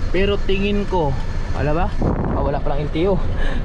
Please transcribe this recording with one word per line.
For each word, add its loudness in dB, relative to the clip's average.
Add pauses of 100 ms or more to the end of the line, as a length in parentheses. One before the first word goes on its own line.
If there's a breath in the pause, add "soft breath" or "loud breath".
(140)
Pero 2
tingin 0
ko, 0 (480)
wala 0
ba? 2 (520)
Ah, 0
wala -2
palang 0
L -4
T 0
O. 2 (460 loud breath)